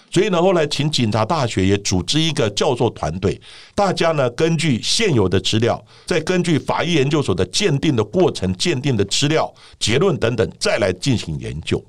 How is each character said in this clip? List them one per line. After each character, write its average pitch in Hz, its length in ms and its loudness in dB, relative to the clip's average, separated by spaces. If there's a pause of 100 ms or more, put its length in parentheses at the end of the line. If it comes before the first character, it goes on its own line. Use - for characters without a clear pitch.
所 185 140 2
以 220 60 0
呢， 175 120 2
后 190 120 4
来 160 120 2
请 147 240 -2
警 123 220 0
察 110 140 0
大 151 200 0
学 95 220 0
也 101 120 2
组 98 220 -2
织 151 200 0
一 160 100 0
个 127 200 0
教 151 220 0
授 120 180 0
团 80 280 -6
队， 92 180 0 (380)
大 202 160 2
家 165 220 0
呢 135 160 0
根 160 280 0
据 143 240 0
现 214 320 0
有 104 140 4
的 90 140 0
资 110 180 -2
料， 110 260 0 (200)
再 170 160 0
根 180 200 0
据 170 160 2
法 - 240 -2
医 165 120 -2
研 143 160 2
究 151 120 2
所 101 140 -2
的 92 120 0
鉴 165 340 0
定 156 160 2
的 110 40 2
过 160 300 2
程、 92 240 -2
鉴 143 260 -2
定 131 140 0
的 101 80 0
资 135 240 0
料、 147 260 0 (240)
结 110 200 0
论 170 200 2
等 117 200 0
等， 92 200 0
再 185 200 0
来 180 160 2
进 131 240 0
行 82 220 -6
研 113 220 -8
究， - 280 -4